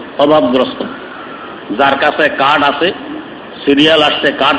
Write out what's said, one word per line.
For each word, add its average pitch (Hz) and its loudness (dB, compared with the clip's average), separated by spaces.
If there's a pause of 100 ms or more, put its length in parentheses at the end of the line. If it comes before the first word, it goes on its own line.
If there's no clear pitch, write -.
(180)
অভাবগ্রস্ত। 135 2 (1000)
যার 135 2
কাছে 147 2
কার্ড 143 2
আছে, 160 0 (760)
সিরিয়াল 151 4
আসছে, 147 0
"কার্ড 143 0